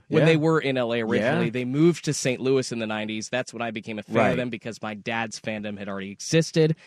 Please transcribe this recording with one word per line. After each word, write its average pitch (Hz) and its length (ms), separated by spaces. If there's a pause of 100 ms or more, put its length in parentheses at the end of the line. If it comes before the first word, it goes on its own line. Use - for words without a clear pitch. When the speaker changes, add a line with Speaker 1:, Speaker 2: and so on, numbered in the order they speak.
Speaker 1:
when 151 120
Speaker 2:
yeah. 147 60
Speaker 1:
they 160 100
were 156 240
in 131 160
L 120 160
A 117 100
originally, 117 440
Speaker 2:
Yeah. 113 60
Speaker 1:
they 127 120
moved 151 400
to 151 80
Saint 127 300
Louis 131 280
in 117 100
the 110 60
nineties. 107 440
That's 123 240
when 117 80
I 117 80
became 110 280
a 101 40
fan - 120
Speaker 2:
Right. 110 180
Speaker 1:
of - 40
them 123 140
because 113 320
my 107 100
dad's 113 480
fandom 104 380
had 101 100
already 98 220
existed. 160 680 (100)